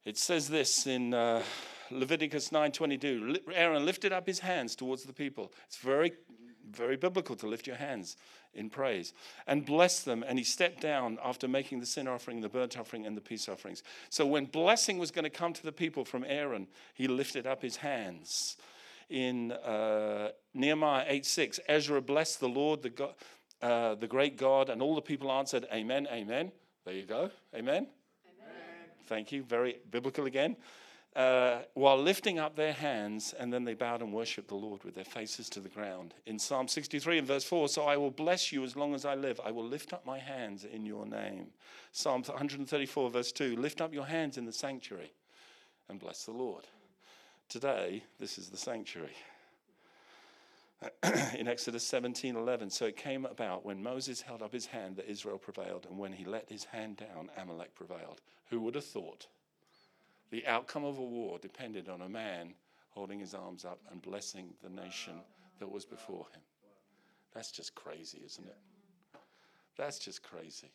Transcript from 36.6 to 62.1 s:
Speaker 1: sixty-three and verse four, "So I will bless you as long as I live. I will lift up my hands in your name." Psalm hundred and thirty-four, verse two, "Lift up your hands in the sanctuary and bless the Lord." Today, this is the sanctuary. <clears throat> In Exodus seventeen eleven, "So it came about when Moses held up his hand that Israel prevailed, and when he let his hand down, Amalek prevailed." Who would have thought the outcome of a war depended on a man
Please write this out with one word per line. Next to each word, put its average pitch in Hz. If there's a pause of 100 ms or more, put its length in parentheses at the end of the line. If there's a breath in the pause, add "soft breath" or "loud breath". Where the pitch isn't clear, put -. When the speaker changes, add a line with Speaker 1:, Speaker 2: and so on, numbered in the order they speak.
Speaker 1:
sixty-three 151
and 139
verse 135
four, 160
"So 147
I 143
will 143
bless 160
you 135
as 127
long 143
as 135
I 139
live. 131
I 113
will 113
lift 139
up 180
my 131
hands 123
in 107
your 104
name." 101 (380 loud breath)
Psalm 127
hundred 139
and 135
thirty-four, 139
verse 123
two, 127
"Lift 147
up 160
your 143
hands 151
in 120
the 113
sanctuary 110 (760 loud breath)
and 98
bless 87
the 110
Lord." 120 (800 loud breath)
Today, 110 (160)
this -
is 90
the 95
sanctuary. 98 (1900 loud breath)
<clears throat> -
In 117
Exodus 120
seventeen 123
eleven, 113
"So -
it 107
came 135
about 101
when 98
Moses 127
held 113
up 107
his 120
hand 95
that 98
Israel 101
prevailed, 92
and 90
when 98
he 92
let 107
his 107
hand 110
down, 95
Amalek 87
prevailed." 87 (300 soft breath)
Who 117
would 113
have 143
thought - (1040 soft breath)
the 113
outcome 135
of 143
a 131
war 117
depended 95
on 90
a 92
man 95 (360 soft breath)